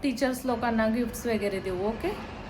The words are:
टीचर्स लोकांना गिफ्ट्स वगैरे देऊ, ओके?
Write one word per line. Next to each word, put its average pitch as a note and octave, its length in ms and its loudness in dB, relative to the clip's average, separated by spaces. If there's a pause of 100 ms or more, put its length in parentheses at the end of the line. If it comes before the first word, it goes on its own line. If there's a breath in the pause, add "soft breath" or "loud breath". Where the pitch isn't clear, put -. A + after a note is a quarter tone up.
टीचर्स B3+ 420 0
लोकांना A#3 420 2
गिफ्ट्स A#3 380 0
वगैरे G3+ 340 0
देऊ, F#3 280 -2
ओके? C4+ 500 -4 (120)